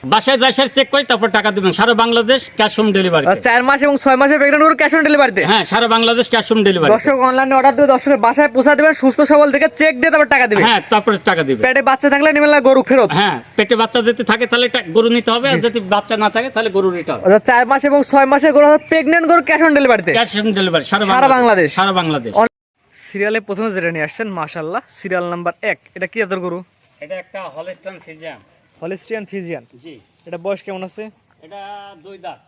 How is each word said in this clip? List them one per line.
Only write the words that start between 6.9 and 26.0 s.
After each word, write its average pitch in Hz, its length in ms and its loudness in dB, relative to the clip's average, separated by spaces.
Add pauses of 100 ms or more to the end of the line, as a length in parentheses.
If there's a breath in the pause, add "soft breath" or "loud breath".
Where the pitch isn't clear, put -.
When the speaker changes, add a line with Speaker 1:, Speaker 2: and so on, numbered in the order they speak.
Speaker 2:
দর্শক 269 220 0 (120)
অনলাইনে 262 260 0
অর্ডার 262 220 4
দিয়ে 285 180 4
দর্শকের 269 320 0
বাসায় 269 280 2
পৌঁছা 262 200 2
দেবেন, 311 180 2
সুস্থ 262 280 0
সবল 294 340 4
দেখে 302 140 0 (120)
চেক 311 200 2
দিয়ে 320 100 2
তারপর 302 240 2
টাকা 247 160 2
দিবেন। 202 140 2
Speaker 1:
হ্যাঁ, 220 160 2 (100)
তারপরে 208 260 0 (140)
টাকা 165 180 -2
দিবেন। 127 180 0
Speaker 2:
পেটে 262 160 2
বাচ্চা 262 280 0
থাকলে 285 220 2
নিবেন 294 180 2
না 294 100 4
গরু 262 220 4
ফেরত। 254 300 2
Speaker 1:
হ্যাঁ, 175 240 0 (200)
পেটে 220 200 0
বাচ্চা 226 220 -2 (100)
যদি 240 160 -2
থাকে 226 220 0
তাহলে 240 200 0
এটা 247 140 -4 (160)
গরু 226 120 4
নিতে 233 260 0
হবে, 240 140 -2
আর 262 60 2
Speaker 2:
জি। - 60 0
Speaker 1:
যদি 226 200 -2
বাচ্চা 202 360 -2
না 208 140 -2
থাকে 233 200 -4
তাহলে 226 200 -4
গরু 190 200 0
রিটার্ন। 165 340 -6
Speaker 2:
অর্থাৎ 202 260 2
চার 240 160 2
মাস 269 180 0
এবং 285 160 2 (100)
ছয় 277 220 4
মাসের 294 200 2
গরু 294 140 6
অর্থাৎ 302 220 2
প্রেগন্যান্ট 320 420 0
গরু 349 120 4
cash 311 240 -2
on 311 120 2
delivery-তে? 214 400 0
Speaker 1:
Cash 233 220 -4
on 214 180 -2
delivery, 165 320 -2
সারা 208 160 0
Speaker 2:
সারা 262 220 2
Speaker 1:
বাংলাদেশ। - 20 2
Speaker 2:
বাংলাদেশ? 226 440 2
Speaker 1:
সারা 196 180 -2
বাংলাদেশ। 151 420 -4
Speaker 2:
অন-, 220 120 2 (480)
সিরিয়ালে 214 460 -6
প্রথমে 214 300 -8
যেটা 175 200 -4
নিয়ে 156 140 -6
আসছেন, 220 240 -10
মাশাআল্লাহ, 170 600 -10
সিরিয়াল 180 420 -8
নাম্বার 175 220 -8 (100)
এক, 202 160 -6 (160)
এটা 180 120 -10